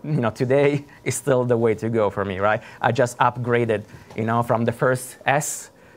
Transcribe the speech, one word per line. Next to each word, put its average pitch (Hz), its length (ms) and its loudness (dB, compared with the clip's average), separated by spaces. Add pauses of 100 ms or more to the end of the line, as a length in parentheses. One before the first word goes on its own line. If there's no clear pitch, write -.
you 147 180 -2
know, 113 100 0
today 143 540 2 (100)
<laughs> - 100 -18
is 139 100 -4
still 127 300 0
the 123 120 2
way 113 200 2
to 113 120 -4
go 107 220 2
for 101 140 -4
me, 95 160 -4
right? 107 200 2 (200)
I 123 100 2
just 123 280 0
upgraded, 120 680 0 (320)
you 113 80 -2
know, 117 180 0
from 117 220 0
the 117 80 0
first 127 440 -2 (100)
S, - 440 -2 (260)